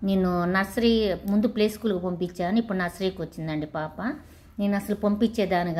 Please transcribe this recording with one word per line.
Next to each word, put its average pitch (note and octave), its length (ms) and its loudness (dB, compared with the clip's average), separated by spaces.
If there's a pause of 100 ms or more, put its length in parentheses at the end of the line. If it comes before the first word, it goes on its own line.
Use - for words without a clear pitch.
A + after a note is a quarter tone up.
నేను F#3+ 220 2 (260)
నర్సరీ A3+ 360 2 (400)
ముందు G#3+ 240 4
ప్లే G#3+ 180 4
స్కూల్కి G3 340 -2
పంపించాను, F3+ 540 -2
ఇప్పుడు G3+ 220 -2
నర్సరీకి F#3 420 -4
వచ్చిందండి D#3 500 -6
పాప. D#3 220 -6 (600)
నేను G3+ 200 0
అసలు G3+ 260 -4
పంపించేదాన్ని G3+ 760 2